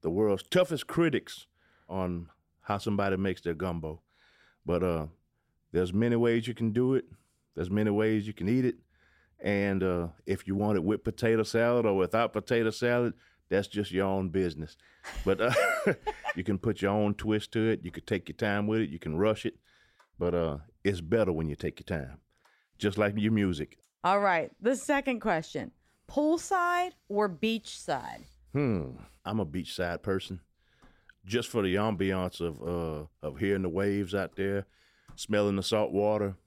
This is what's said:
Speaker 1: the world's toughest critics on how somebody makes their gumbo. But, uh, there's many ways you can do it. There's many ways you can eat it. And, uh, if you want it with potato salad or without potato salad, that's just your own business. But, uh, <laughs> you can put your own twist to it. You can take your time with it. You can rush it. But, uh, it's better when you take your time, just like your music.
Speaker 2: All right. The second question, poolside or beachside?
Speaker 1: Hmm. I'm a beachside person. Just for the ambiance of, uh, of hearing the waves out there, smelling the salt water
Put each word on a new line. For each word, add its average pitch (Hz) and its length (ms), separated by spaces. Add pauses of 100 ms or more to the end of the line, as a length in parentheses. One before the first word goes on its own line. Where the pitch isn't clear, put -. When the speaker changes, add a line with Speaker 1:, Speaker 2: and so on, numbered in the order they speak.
Speaker 1:
the 80 100
world's 101 320
toughest 180 420
critics - 640 (400)
on 90 420 (320)
how 101 160
somebody 98 400
makes 95 240
their 85 140
gumbo. 82 460 (640)
But, 87 160
uh, 82 240 (640)
there's 90 220
many 117 220
ways 117 320
you 123 60
can 113 200
do 127 200
it. 131 120 (500)
There's 90 160
many 107 180
ways 107 380
you 107 60
can - 140
eat 127 180
it. 123 100 (680)
And, 98 420
uh, 87 240 (180)
if 98 220
you 95 80
want 104 200
it 87 80
with 104 220
potato 113 380
salad 117 420
or 101 100
without 107 380
potato 110 380
salad, 120 420 (340)
that's 98 220
just 101 200
your 95 160
own 95 240
business. 80 460 (480)
But, 95 160
uh, 113 140 (320)
<laughs> - 500
you 92 80
can 104 140
put 107 240
your 98 100
own 104 240
twist 107 380
to 110 160
it. 110 120
You 87 80
can 82 140
take - 240
your 76 80
time 104 320
with 110 140
it. 80 80
You 80 100
can 78 180
rush 107 280
it. 110 100 (640)
But, 87 160
uh, 80 220 (260)
it's 98 160
better 92 320
when 80 160
you 73 80
take - 240
your - 200
time, 69 180 (600)
just 101 200
like 104 180
your 107 160
music. 92 460 (260)
Speaker 2:
All 202 160
right. 180 400
The 240 160
second 269 460
question, 165 500 (380)
poolside 349 840 (160)
or 208 220
beachside? 180 920 (280)
Speaker 1:
Hmm. 110 380 (340)
I'm 107 160
a 98 60
beachside 85 560
person. 95 400 (800)
Just 113 240
for 113 140
the 92 140
ambiance 95 680
of, 78 200
uh, 80 440 (200)
of 69 140
hearing 98 220
the 90 80
waves 98 440
out 95 220
there, 98 300 (500)
smelling 104 400
the 95 80
salt 107 300
water 104 420 (120)